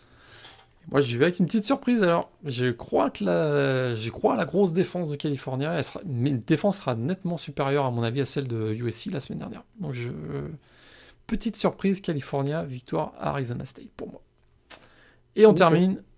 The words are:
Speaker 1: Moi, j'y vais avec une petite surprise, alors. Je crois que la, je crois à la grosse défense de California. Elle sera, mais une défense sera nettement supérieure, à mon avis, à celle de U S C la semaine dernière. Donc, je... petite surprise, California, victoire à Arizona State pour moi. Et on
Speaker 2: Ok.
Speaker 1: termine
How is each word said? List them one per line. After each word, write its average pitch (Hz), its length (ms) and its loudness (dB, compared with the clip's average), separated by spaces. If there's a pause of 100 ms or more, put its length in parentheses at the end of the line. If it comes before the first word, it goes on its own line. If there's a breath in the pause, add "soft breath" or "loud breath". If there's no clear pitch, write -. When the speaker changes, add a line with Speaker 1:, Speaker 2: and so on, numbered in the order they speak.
(920 loud breath)
Speaker 1:
Moi, 139 100 2
j'y 120 160 0
vais 127 80 6
avec 175 140 2
une 180 80 4
petite 208 180 0
surprise, 247 380 2
alors. 170 280 2 (140)
Je 123 260 0
crois - 380 0
que - 160 -6
la, 143 680 2
je 113 160 -4
crois - 240 0
à - 20 0
la 196 80 0
grosse 170 300 2
défense 180 340 0
de 147 80 -6
California. 139 560 -4
Elle 156 120 -2
sera, - 200 -10
mais 127 260 0
une 127 100 -2
défense 175 380 2
sera 127 160 -2
nettement 165 440 -4
supérieure, 139 480 0
à 127 40 -2
mon 117 120 -2
avis, 117 180 -2
à 131 60 0
celle 135 200 -2
de 110 280 -2
U 120 140 -4
S 110 80 -4
C - 140 -6
la 156 100 -4
semaine - 180 -8
dernière. - 260 -12 (140)
Donc, 151 160 -6
je... 120 160 -6 (1160 loud breath)
petite 226 300 -4
surprise, 190 460 0
California, 147 600 -2
victoire 151 560 -6
à 151 120 -4
Arizona 135 340 -4
State - 320 -16
pour - 140 -12
moi. - 100 -18 (1120 loud breath)
Et 208 120 8
on 214 60 12
Speaker 2:
Ok. 151 40 6
Speaker 1:
termine 175 460 6 (160)